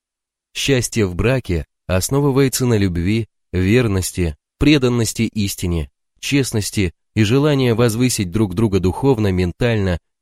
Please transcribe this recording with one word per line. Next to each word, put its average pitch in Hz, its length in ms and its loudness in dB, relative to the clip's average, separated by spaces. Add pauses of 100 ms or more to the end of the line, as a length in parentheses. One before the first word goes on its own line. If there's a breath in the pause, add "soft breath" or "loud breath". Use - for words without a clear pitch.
(560)
Счастье 117 500 0
в 90 100 -4
браке 98 500 -2 (200)
основывается 131 800 0
на 117 120 2
любви, 98 500 0 (240)
верности, 95 880 0 (200)
преданности 123 680 2
истине, 90 680 -4 (280)
честности - 720 -2 (200)
и 110 100 2
желании 135 480 2
возвысить 113 600 0
друг 98 240 0
друга 98 240 0
духовно, 104 520 0
ментально 92 680 -2 (220)